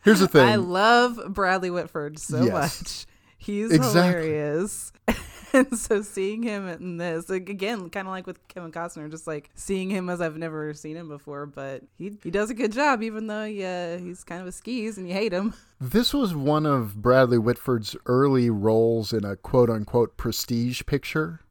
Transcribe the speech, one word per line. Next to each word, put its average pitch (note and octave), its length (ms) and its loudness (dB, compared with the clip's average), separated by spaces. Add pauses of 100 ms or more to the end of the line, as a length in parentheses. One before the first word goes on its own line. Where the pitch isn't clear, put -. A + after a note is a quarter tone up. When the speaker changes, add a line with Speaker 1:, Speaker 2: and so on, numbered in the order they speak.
Speaker 1:
here's F#3 160 8
the F#3+ 80 6
thing. C#3+ 200 8
Speaker 2:
I B2 80 6
love A3 640 4 (100)
Bradley F#3 400 0
Whitford D#3 500 -6
so - 240 -2
Speaker 1:
Yes. B2 80 4 (300)
Speaker 2:
much. - 240 -12 (320)
He's G#3 340 -4
Speaker 1:
Exactly. F3 580 4
Speaker 2:
hilarious. D3+ 640 -4 (160)
<laughs> - 120 -2 (360)
And C4 220 4
so G#3 240 0
seeing G3+ 400 -6
him G#3 260 -6
in F3+ 300 -10
this, E3+ 320 -6
like, F#3 180 -6
again, G3 440 -6
kinda F#3+ 180 -8
like F#3 160 -10
with F#3 220 -14
Kevin E3+ 240 -14
Costner, E3 400 -10
just, D#3+ 160 -14
like, D3+ 260 -10
seeing F#3+ 380 -6
him F#3 180 -4
as F3 100 -6
I've D#3+ 160 -4
never D#3 380 -8
seen D3+ 240 -14
him E3+ 100 -14
before, C#3+ 380 -12
but C#3 380 -12 (120)
he, G3+ 280 -12
he E3+ 80 -8
does G#3 180 -2
a B3+ 60 -6
good A3 160 -2
job, C4 320 0
even A3 240 -6
though, G#3+ 180 -6
yeah, F3+ 520 -6
he's F3+ 260 -12
kind F3 180 -12
of F3+ 60 -12
a F3+ 40 -12
skis A3 460 -8
and F#3 100 -10
you F3 60 -6
hate G3+ 180 -2
him. G3 280 -2
<laughs> - 200 -20
Speaker 1:
This G3 320 2
was B3 220 0
one D3+ 320 2
of A2 380 0
Bradley B2 340 8
Whitford's A#2 580 0 (120)
early B2+ 420 4
roles A2 640 2
in G#2+ 100 0
a G2+ 120 -6
quote-unquote A#2 840 2
prestige A#2+ 680 -2
picture. D#3 640 -4